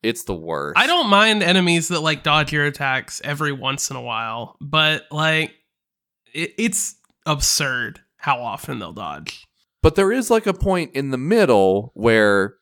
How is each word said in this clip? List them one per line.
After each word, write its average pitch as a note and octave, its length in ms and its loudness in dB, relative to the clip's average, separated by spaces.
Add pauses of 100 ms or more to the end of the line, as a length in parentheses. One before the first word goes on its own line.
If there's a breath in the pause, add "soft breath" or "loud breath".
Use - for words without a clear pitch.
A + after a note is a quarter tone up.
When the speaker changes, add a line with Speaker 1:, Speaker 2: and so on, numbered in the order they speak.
Speaker 1:
It's A#2 220 -4
the G2+ 100 -6
worst. D#2+ 440 -4
Speaker 2:
I A#3 80 4
don't E4 220 0
mind G#3 340 4
enemies F3 460 2
that, E3+ 120 -2
like, D#3 220 -2
dodge D3+ 300 0
your D3 140 0
attacks C3+ 580 -4
every D3 280 -4
once C3+ 380 -4
in C3+ 60 -10
a B2+ 60 -10
while, A2+ 580 -8
but, D#3 500 0
like, D#3 440 0 (800)
it, D#3+ 240 -6
it's - 380 -2 (280)
absurd C3+ 760 -2 (180)
how C3+ 240 -2
often A#2+ 360 -8
they'll E2+ 140 -12
dodge. D#2+ 540 -12 (360)
Speaker 1:
But D#3+ 120 4
there G3 180 2
is, B3 180 -2
like, A3 160 2
a G3 60 0
point F3+ 420 -2
in C#3 160 -4
the C3 80 -4
middle A#2+ 760 2
where G#2 680 4